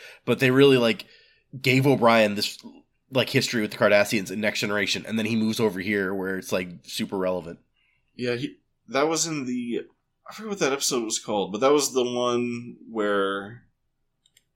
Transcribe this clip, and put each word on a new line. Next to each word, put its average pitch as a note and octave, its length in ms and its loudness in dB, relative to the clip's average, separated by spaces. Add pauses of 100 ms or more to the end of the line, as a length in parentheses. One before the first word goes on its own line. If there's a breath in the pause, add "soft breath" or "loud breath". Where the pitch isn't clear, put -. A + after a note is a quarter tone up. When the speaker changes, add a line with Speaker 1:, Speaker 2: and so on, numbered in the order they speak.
(260 loud breath)
Speaker 1:
but A#2 120 0
they C3 120 4
really, C3+ 260 8
like, A#2 300 2 (560 soft breath)
gave C3 240 2
O'Brien A2+ 480 6
this, - 240 -6 (520)
like, B2+ 200 0
history C3 320 0
with G#2 80 -2
the - 80 -14
Cardassians G#2 520 4
in F#2+ 120 -6
Next G#2 180 -2
Generation, G2+ 480 -2
and A2 100 -4
then A2 60 -2
he A2 100 -2
moves A2 260 -2
over G2 200 0
here G2 320 -2
where F#2+ 240 -4
it's, F#2 160 -8
like, F#2 160 -2 (140)
super - 340 -6
relevant. F2+ 420 -4 (560)
Speaker 2:
Yeah, A#2+ 200 -4
he, C3+ 220 -8 (320)
that C#3 200 0
was D#3+ 180 0
in D3 200 -6
the, B2 400 -6 (420)
I - 60 -18
forget G#3+ 160 -12
what G3+ 80 -6
that C#3 160 0
episode C3 300 -2
was A2 140 -4
called, G2 320 -4
but G#2+ 120 -4
that C3+ 100 4
was C3 220 0
the B2+ 100 2
one A#2+ 720 -4 (140)
where, G2+ 720 -2 (920)